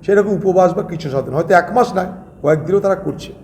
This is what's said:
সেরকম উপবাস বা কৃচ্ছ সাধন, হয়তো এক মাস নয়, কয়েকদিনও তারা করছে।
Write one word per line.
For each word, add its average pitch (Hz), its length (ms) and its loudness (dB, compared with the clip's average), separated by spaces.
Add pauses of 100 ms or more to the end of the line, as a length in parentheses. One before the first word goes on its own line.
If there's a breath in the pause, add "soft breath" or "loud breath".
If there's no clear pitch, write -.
সেরকম 202 300 2
উপবাস 185 400 2
বা 202 100 -4
কৃচ্ছ 160 240 -8
সাধন, 131 260 -4
হয়তো 165 200 0
এক 175 220 4
মাস 196 220 0
নয়, 185 140 -4 (300)
কয়েকদিনও 160 380 0
তারা 196 160 0
করছে। 151 380 -10 (100)